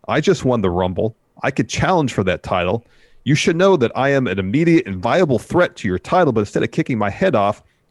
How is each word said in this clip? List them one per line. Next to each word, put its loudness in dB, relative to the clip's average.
I -2
just 0
won 0
the 0
Rumble. -2
I -2
could -2
challenge 0
for 0
that -2
title. -2
You 2
should 0
know 4
that 0
I 0
am 2
an -4
immediate 2
and -8
viable 2
threat -2
to -6
your -2
title, 0
but 0
instead -4
of -4
kicking -4
my -2
head 0
off, 0